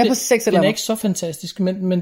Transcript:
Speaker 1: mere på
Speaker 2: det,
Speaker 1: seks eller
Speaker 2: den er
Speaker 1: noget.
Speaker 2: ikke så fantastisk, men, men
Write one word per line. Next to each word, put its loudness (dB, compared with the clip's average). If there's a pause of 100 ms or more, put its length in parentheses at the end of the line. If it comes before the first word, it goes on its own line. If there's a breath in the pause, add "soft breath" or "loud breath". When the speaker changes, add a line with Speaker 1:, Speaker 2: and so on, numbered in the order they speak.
Speaker 1:
mere 4
på 2
Speaker 2:
det, 2
Speaker 1:
seks 0
eller 2
Speaker 2:
den 4
er 6
Speaker 1:
noget. 4
Speaker 2:
ikke -4
så -2
fantastisk, -4
men, -2
men 2